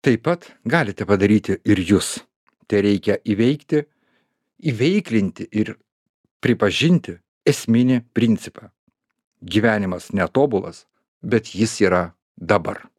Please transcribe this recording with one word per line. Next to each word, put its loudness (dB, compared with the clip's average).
Taip 0
pat -4
galite -2
padaryti 2
ir 2
jūs. 0
Tereikia 0
įveikti, -2
įveiklinti -2
ir -4
pripažinti 0
esminį 2
principą. -2
Gyvenimas -2
netobulas, -2
bet -2
jis -2
yra 2
dabar. -2